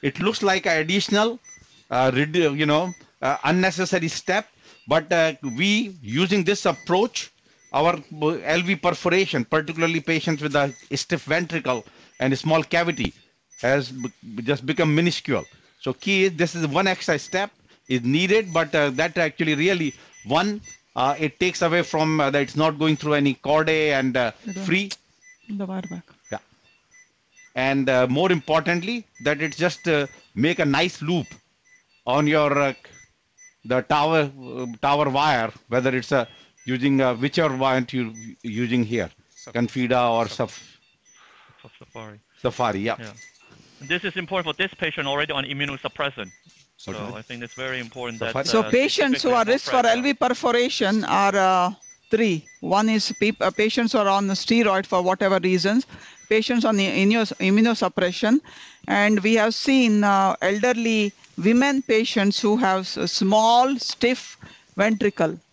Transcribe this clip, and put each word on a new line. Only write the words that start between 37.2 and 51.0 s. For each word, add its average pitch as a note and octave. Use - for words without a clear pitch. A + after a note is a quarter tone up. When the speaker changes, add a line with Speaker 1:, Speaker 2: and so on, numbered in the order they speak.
Speaker 1:
wire C3
you A#2+
using A#2
here, G#2
Speaker 3:
Saf- -
Speaker 1:
Confida B2
or A#2
Speaker 3:
Saf- -
Speaker 1:
Saf- -
Speaker 4:
Saf-, -
Safari. G#2+
Speaker 1:
Safari, A#2
yeah. A2
Speaker 4:
Yeah. A2
And C3+
this F3
is F3+
important E3+
for -
this F#3+
patient D#3
already D3
on C#3
immunosuppressant. C#3
So -
Speaker 1:
Okay. G#2
Speaker 4:
I A2
think A#2+
it's A#2
very C3
important A#2
Speaker 1:
Safari. A2+
Speaker 4:
that, -
Speaker 2:
So A3
Speaker 4:
uh, G#3+
Speaker 2:
patients C4
who B3
Speaker 4:
typically B3
Speaker 2:
are A#3
Speaker 4:
no G#3+
Speaker 2:
risk C4+
for C4
Speaker 4:
pressure. A#3
Speaker 2:
L B3
V C#4
perforation A#3+